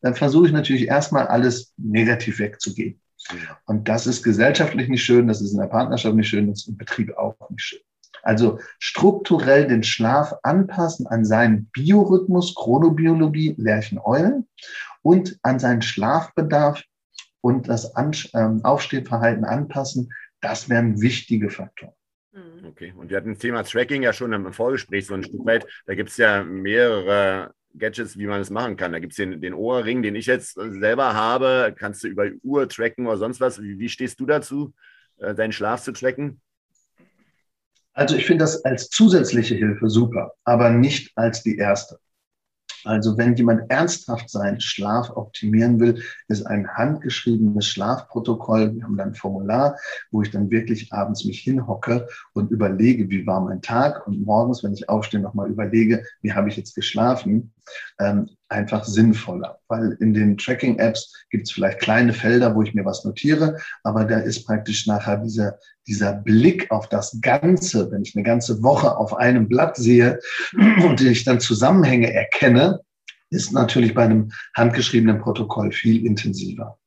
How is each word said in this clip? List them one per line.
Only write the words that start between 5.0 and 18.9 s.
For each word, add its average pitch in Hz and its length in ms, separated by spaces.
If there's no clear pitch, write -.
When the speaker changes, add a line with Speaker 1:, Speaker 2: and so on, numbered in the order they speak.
Speaker 1:
schön, 120 240
das 107 120
ist 101 120
in 101 80
der 98 60
Partnerschaft 110 480
nicht 110 140
schön, 104 200
das 101 120
ist - 80
im 107 80
Betrieb - 400
auch 101 200
nicht - 120
schön. - 180
Also 110 360
strukturell 147 880
den 120 160
Schlaf 123 600
anpassen 165 640
an 117 180
seinen 110 480
Biorhythmus, 185 840
Chronobiologie, 156 1000
Lerchen, 107 460
Eulen 180 440
und 180 400
an 131 160
seinen 123 240
Schlafbedarf 147 1000
und 120 280
das 117 260
An-, 151 200
ähm, 110 300
Aufstehverhalten 120 800